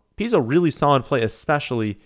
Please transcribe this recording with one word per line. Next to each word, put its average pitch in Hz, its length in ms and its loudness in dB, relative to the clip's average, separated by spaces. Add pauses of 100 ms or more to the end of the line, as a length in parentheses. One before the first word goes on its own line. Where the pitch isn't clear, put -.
(160)
he's 233 160 -4
a 190 80 4
really 147 300 2
solid 143 340 2
play, 127 180 -2
especially 113 840 -4